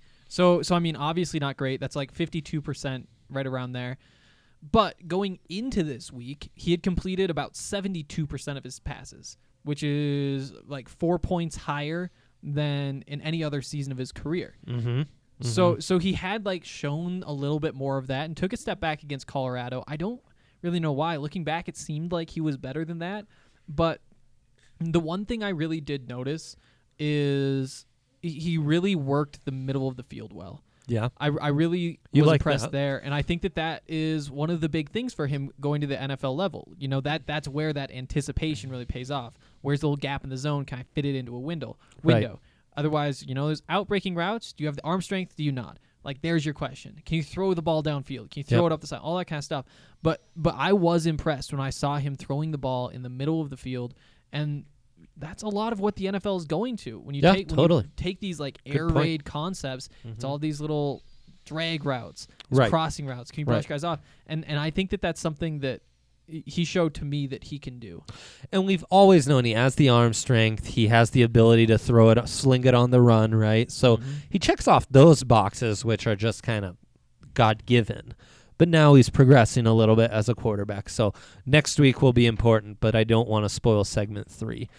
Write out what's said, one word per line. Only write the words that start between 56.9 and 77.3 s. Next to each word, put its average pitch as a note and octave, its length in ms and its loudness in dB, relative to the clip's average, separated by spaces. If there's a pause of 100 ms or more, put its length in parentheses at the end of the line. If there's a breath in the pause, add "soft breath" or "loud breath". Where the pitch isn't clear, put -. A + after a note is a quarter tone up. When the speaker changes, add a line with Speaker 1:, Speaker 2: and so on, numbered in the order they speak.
Speaker 1:
When C#3+ 160 -12
you C#3 60 -6
Speaker 2:
Yeah, F3 120 6
Speaker 1:
take, F#3+ 160 -2
when D#3 100 -4
you - 40 6
Speaker 2:
totally. D#3+ 340 2
Speaker 1:
take F#3 240 -6
these, F3 180 -8
like, C#3+ 240 -10
Speaker 2:
Good C#3+ 140 -4
Speaker 1:
air D#3+ 100 -4
Speaker 2:
point. D#3+ 100 0
Speaker 1:
raid D#3 280 -2
concepts, D3 640 -10 (160 soft breath)
it's A2+ 140 -14
Speaker 2:
Mm-hmm. C3 60 -10
Speaker 1:
all C#3 120 -6
these D3 240 -6
little D3 420 -4 (400)
drag D#3+ 400 -6
routes, B2 440 -8 (220 loud breath)
these C3 100 4
Speaker 2:
Right. A#2 100 6
Speaker 1:
crossing D#3 380 -2
routes. B2 220 -12
Can D3+ 120 -10
you D3 40 -8
brush B2 180 0
Speaker 2:
Right. - 60 -12
Speaker 1:
guys D3 140 -6
off? E3 160 -4 (260 soft breath)
And, D#3+ 200 -8
and D3+ 120 -4
I D3+ 120 -2
think F#3+ 220 -2
that G3+ 100 -4
that's E3+ 180 -4
something D#3 400 -6
that C3 220 -6 (640)
he E3+ 180 -4
showed E3 300 0
to - 100 -12
me C#3+ 220 -4
that C3 200 -10
he D3 120 -12
can B2+ 220 -14
do. F2+ 240 -16 (480 loud breath)
Speaker 2:
And F#3+ 160 2
we've F#3+ 240 2
always F#3+ 360 10
known C3 180 4
he A2+ 80 2
has B2 200 4
the C#3 160 6
arm A#2+ 240 6
strength. A2 540 2
He A2 200 2
has A#2 220 6
the B2+ 140 6
ability A#2 420 8
to A2 140 6
throw A2+ 320 8
it, A2+ 180 4
sling B2+ 360 2
it B2 100 6
on B2 160 4
the B2 100 8
run, A2 320 6
right? A2 380 2
So A#2 260 6
Speaker 1:
Mm-hmm. C3 140 -8 (180 loud breath)
Speaker 2:
he - 80 0
checks - 300 0
off D3+ 240 4
those C#3 320 10
boxes, A2 600 2
which A2+ 220 -2
are A2 100 2
just G#2 280 -2
kind G#2+ 220 -4
of F2 120 -12 (560)